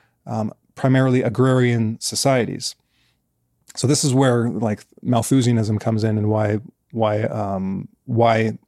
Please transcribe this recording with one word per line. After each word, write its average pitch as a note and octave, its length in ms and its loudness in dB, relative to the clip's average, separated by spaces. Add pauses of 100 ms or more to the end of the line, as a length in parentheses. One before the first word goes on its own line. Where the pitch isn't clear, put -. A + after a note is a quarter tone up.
(260)
um, A2 260 -6 (220)
primarily C3 480 2
agrarian A#2+ 760 2
societies. A2+ 760 -2 (1000)
So - 100 -2
this C#3+ 160 0
is C3+ 120 0
where, B2 340 2
like, G#2 380 -4 (160)
Malthusianism A#2 760 2
comes A2 240 -2
in, A2 140 0
and G#2 140 0
why, G#2+ 280 0 (320)
why, G#2+ 340 -2
um, G2 640 -6 (200)
why A2+ 600 2